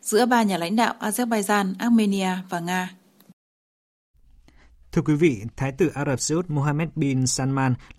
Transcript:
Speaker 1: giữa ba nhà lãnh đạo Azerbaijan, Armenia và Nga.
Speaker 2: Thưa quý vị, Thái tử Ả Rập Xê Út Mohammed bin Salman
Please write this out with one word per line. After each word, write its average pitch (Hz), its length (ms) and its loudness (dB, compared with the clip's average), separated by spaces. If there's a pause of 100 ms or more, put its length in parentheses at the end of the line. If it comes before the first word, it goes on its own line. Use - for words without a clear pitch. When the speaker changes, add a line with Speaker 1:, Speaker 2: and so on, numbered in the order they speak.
Speaker 1:
giữa 226 240 2
ba 240 160 4
nhà 196 160 0
lãnh 170 180 -2
đạo 226 240 2
Azerbaijan, 208 760 0
Armenia 208 520 2 (180)
và 175 120 -6
Nga. 185 300 -4 (2000)
Speaker 2:
Thưa 160 100 2
quý 151 120 0
vị, 143 280 2 (140)
Thái 135 160 -2
tử 143 220 0
Ả 143 100 -4
Rập 139 160 -2
Xê - 140 -4
Út 175 160 -2
Mohammed 147 440 -2
bin 135 320 0
Salman 135 480 0 (240)